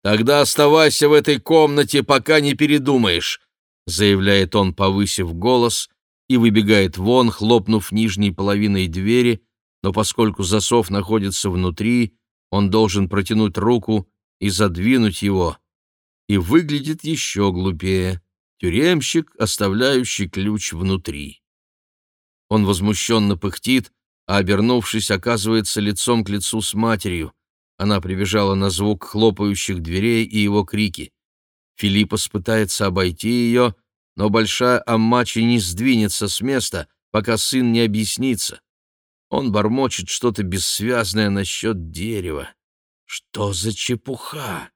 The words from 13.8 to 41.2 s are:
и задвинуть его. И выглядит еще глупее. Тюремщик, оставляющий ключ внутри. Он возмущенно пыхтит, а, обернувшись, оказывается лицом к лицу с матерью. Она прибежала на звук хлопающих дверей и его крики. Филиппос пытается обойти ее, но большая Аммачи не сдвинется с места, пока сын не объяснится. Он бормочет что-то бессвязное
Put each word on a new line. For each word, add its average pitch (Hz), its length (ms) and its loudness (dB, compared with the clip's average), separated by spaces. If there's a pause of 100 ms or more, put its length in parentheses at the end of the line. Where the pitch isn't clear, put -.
и 101 100 -2
задвинуть 104 720 2
его. 92 360 0 (680)
И 101 100 2
выглядит 147 680 0
еще 101 480 -2
глупее. 92 680 -2 (380)
Тюремщик, 156 800 0
оставляющий 110 920 -2
ключ 101 440 -4
внутри. 82 680 -6 (1080)
Он 107 160 2
возмущенно 101 720 0
пыхтит, 117 540 -2 (360)
а, 98 100 2
обернувшись, 107 720 0
оказывается 107 720 -2
лицом 104 420 0
к 92 60 -6
лицу 104 320 -4
с - 120 -6
матерью. 98 600 -2 (440)
Она 101 220 0
прибежала 98 560 0
на 98 140 0
звук 101 340 -2
хлопающих 101 800 -2
дверей 107 420 -2
и 107 160 -2
его 101 240 2
крики. 104 480 -4 (640)
Филиппос 104 540 0
пытается 107 560 -2
обойти 92 440 -2
ее, 120 440 2 (420)
но 104 140 0
большая 113 560 2
Аммачи 117 540 0
не 117 200 2
сдвинется 104 720 0
с - 100 -6
места, 113 480 -4 (240)
пока 110 260 -2
сын 123 360 0
не 117 80 2
объяснится. 110 800 -2 (680)
Он 131 220 -2
бормочет 107 560 -2
что-то 107 360 -4
бессвязное 104 840 -2